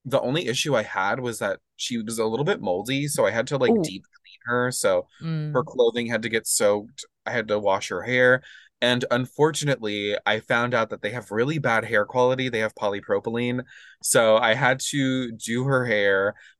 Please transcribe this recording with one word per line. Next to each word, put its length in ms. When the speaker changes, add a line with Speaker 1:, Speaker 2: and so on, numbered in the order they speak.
Speaker 1:
the 160
only 260
issue 300
I 80
had 360
was 200
that 180
she 240
was 180
a 60
little 200
bit 180
moldy, 460
so 180
I 40
had 180
to, 100
like, 140
Speaker 2:
Ooh. 100
Speaker 1:
deep 220
clean 420
her. 240
So 360
her 420
Speaker 2:
Mm. 40
Speaker 1:
clothing 400
had 160
to 80
get 160
soaked. 580
I 60
had 160
to 100
wash 300
her 140
hair. 400
And 300
unfortunately, 1120
I 160
found 320
out 180
that 120
they 80
have 220
really 260
bad 260
hair 200
quality. 440
They 120
have 160
polypropylene. 880
So 340
I 180
had 240
to 420
do 320
her 200
hair, 500